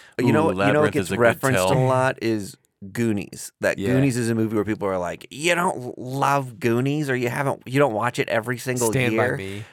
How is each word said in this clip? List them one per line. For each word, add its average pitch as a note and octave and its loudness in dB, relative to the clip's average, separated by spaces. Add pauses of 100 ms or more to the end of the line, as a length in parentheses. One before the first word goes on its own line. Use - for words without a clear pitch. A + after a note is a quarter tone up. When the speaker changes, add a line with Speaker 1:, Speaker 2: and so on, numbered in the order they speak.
(200)
Speaker 1:
You B2 2
know D#3 4
Speaker 2:
Ooh, - -2
Speaker 1:
what, F#2+ 2
you G#2 4
know D3+ 4
what D3+ 4
Speaker 2:
Labyrinth - 0
Speaker 1:
gets F#2 -2
Speaker 2:
is F2+ -4
a G2 -2
good A2+ 2
Speaker 1:
referenced A#2+ 4 (100)
Speaker 2:
tell. F#2+ 4
Speaker 1:
a C3 2
lot C3 0
is G#2+ -4 (360)
Goonies. G#2+ -4 (100)
That G2 0
Speaker 3:
Yeah. G2+ 0
Speaker 1:
Goonies C3 2
is A#2 0
a A#2 2
movie A2+ 0
where G#2 2
people G2+ -2
are F#2+ 0
like, E2+ -6
"You E3 0
don't B2 -4
love C3+ -2
Goonies, C3+ 0
or B2+ 0
you A#2+ -2
haven't, C#3 -4
you C3 0
don't C3+ 4
watch A#2 -2
it - 0
every A#2 -2
single B2 0
Speaker 3:
Stand B2 2
Speaker 1:
year." A2 2
Speaker 3:
by C#3 -4
Me. G2 -8